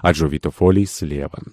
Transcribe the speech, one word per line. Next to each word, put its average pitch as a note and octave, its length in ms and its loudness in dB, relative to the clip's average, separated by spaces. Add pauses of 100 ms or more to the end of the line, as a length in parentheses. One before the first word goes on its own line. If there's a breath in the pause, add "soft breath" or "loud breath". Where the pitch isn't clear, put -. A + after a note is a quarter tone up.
а F2 100 4
Джовито D2+ 400 -2
Фолли F#2+ 320 4
слева. C#2+ 560 -8 (140)